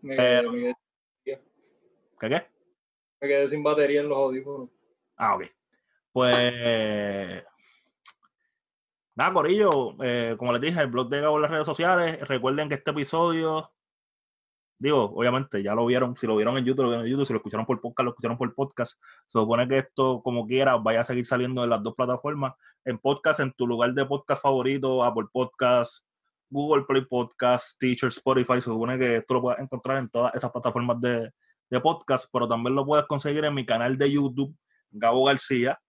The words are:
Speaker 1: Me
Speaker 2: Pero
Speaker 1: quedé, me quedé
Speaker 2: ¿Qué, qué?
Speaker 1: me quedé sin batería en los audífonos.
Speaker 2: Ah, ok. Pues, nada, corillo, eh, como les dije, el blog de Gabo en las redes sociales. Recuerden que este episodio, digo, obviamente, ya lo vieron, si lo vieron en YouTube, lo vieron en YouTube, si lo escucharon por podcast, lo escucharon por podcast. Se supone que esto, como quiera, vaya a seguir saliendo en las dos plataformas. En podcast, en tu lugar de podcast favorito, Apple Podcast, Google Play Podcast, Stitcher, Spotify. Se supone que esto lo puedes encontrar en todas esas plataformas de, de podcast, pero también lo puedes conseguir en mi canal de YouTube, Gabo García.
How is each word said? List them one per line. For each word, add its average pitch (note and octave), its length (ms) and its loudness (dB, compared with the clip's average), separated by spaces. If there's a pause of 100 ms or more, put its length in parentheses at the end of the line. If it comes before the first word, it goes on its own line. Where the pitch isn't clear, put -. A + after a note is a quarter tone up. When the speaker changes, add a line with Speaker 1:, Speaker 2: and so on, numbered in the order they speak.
Speaker 1:
Me C3+ 120 -8
Speaker 2:
Pero B2 360 4
Speaker 1:
quedé, A#2+ 100 -4
me B2 140 -2 (500)
quedé C3+ 140 -10 (800)
Speaker 2:
¿Qué, A2 100 -4
qué? D3+ 160 0 (760)
Speaker 1:
me C#3 60 -4
quedé C#3 220 2
sin D3+ 140 -4
batería D3 380 4
en D3 80 -4
los C#3 100 0
audífonos. C3+ 500 -2 (480)
Speaker 2:
Ah, G#2 180 2
ok. - 100 -8 (680)
Pues, A2 1300 0 (1700)
nada, D#3+ 180 2
corillo, E3+ 680 2
eh, A#2+ 340 0
como B2 160 -2
les A#2+ 80 0
dije, E3 200 0
el C#3 60 2
blog B2 220 -2
de C#3+ 120 -2
Gabo D3+ 160 2
en D3+ 60 2
las D3+ 80 0
redes D#3 140 -2
sociales. E3+ 600 0
Recuerden C3+ 420 -2
que C#3+ 60 -2
este D3+ 160 -4
episodio, D#3+ 800 -2 (1080)
digo, C3 360 2
obviamente, B2 460 -2
ya G2 140 -2
lo A#2 100 0
vieron, B2 320 0
si A#2+ 100 -6
lo A2 80 2
vieron A2+ 220 2
en B2+ 80 -2
YouTube, C3 180 0
lo B2 60 2
vieron A#2 160 -2
en A#2 60 -2
YouTube, C#3 140 0
si C3 80 -4
lo A2+ 40 0
escucharon A2 280 -6
por A2+ 160 -2
podcast, A#2+ 240 -4
lo A#2+ 60 -2
escucharon A#2+ 260 -4
por A#2+ 180 -4
podcast. C3+ 440 -6 (280)
Se - 120 0
supone A#2 280 2
que C3+ 120 2
esto, C3 440 -2
como A#2+ 240 -4
quiera, C3 300 2
vaya A2+ 240 2
a A#2 40 0
seguir B2 200 -4
saliendo B2 380 -2
en A#2+ 60 0
las A2 140 0
dos A2 120 -6
plataformas. C3 580 -4 (300)
En B2 140 -4
podcast, C#3+ 440 0
en C3 120 -2
tu B2 140 -2
lugar A#2+ 260 0
de C#3 140 0
podcast C#3 340 -4
favorito, C3+ 640 0
Apple A2+ 280 0
Podcast, B2 720 0 (460)
Google C#3+ 360 2
Play C3+ 200 0
Podcast, B2 680 0
Stitcher, B2+ 320 0
Spotify. B2+ 480 0
Se B2 60 0
supone A#2+ 360 -4
que A#2+ 200 2
esto A2+ 180 -2
lo B2 60 2
puedes B2 180 -2
encontrar C3+ 400 -6
en B2 100 -8
todas A#2+ 240 0
esas B2 180 -4
plataformas A#2+ 480 -2
de, A#2+ 320 -2 (380)
de B2+ 100 2
podcast, C#3 540 -2
pero A#2+ 140 0
también A#2 260 0
lo C#3 100 2
puedes D3 220 2
conseguir D3 400 -2
en D3 80 0
mi C3 140 -4
canal A#2+ 320 0
de C#3 120 2
YouTube, C#3 460 -2 (320)
Gabo A#2 360 2
García. C3 640 0